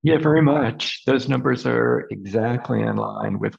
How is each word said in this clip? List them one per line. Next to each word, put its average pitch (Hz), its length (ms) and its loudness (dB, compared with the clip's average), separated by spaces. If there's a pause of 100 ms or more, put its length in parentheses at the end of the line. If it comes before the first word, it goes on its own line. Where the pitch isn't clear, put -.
Yeah, 156 160 4
very 156 220 4
much. 143 640 0
Those 127 220 0
numbers 127 380 0
are 120 460 0
exactly 110 720 -2
in 110 160 -2
line 107 420 -4
with 104 200 -4